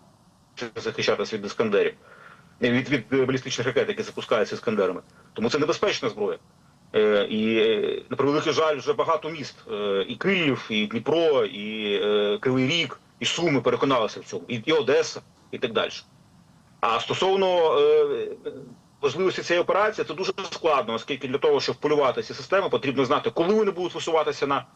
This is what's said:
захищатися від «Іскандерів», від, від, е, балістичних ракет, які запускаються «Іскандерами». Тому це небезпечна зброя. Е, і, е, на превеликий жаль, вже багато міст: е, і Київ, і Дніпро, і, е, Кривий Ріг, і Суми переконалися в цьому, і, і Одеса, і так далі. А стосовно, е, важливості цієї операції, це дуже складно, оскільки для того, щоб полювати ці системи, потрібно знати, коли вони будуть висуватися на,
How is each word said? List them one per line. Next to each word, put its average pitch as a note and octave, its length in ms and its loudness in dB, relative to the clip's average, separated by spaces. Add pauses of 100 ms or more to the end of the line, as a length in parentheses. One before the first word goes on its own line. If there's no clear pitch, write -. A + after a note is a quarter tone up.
(760)
захищатися A2 640 -2
від G2+ 80 -8
«Іскандерів», G2+ 480 0 (680)
від, B2 280 0
від, C#3 140 0 (100)
е, C3 120 4
балістичних B2+ 420 -2
ракет, A#2 220 2
які G#2 140 -2
запускаються A2 520 -2
«Іскандерами». G2 460 0 (320)
Тому A2 160 -2
це D3+ 100 0
небезпечна D#3 500 0
зброя. G#2 280 -4 (580)
Е, G#2+ 340 4
і, A2 280 2
е, G#2+ 520 2
на B2+ 80 -6
превеликий C#3+ 360 2
жаль, D3+ 240 2
вже C3+ 160 0
багато D3+ 360 0
міст: D3+ 260 -10 (160)
е, G2+ 360 -2
і A#2+ 80 -8
Київ, E3 540 0
і G#2+ 180 0
Дніпро, C#3 580 2
і, G#2 480 -4 (100)
е, G#2 380 2
Кривий B2+ 260 2
Ріг, D#3+ 320 -2 (200)
і B2 60 -4
Суми D3+ 360 2
переконалися A#2+ 580 0
в F2+ 40 -14
цьому, - 240 -10
і, A#2+ 80 -6 (100)
і D#3 60 2
Одеса, D3 500 2 (300)
і - 60 -10
так A#2 160 -4
далі. F#2 180 0 (880)
А A2+ 200 0
стосовно, F3+ 800 2
е, D3 480 4 (760)
важливості D#3+ 400 0
цієї E3+ 200 0
операції, F#3 440 0
це D#3 80 -8
дуже F#3 200 -4 (180)
складно, C3 420 0
оскільки C3 340 -6
для C3 100 -2
того, D3 220 4
щоб - 160 -2
полювати C#3+ 480 0
ці A#2+ 100 -12
системи, D#3+ 360 0
потрібно C3+ 360 0
знати, C3+ 240 0
коли E3+ 240 0
вони G#3+ 180 2
будуть E3+ 240 -4
висуватися D3+ 520 0
на, C3+ 180 -2 (100)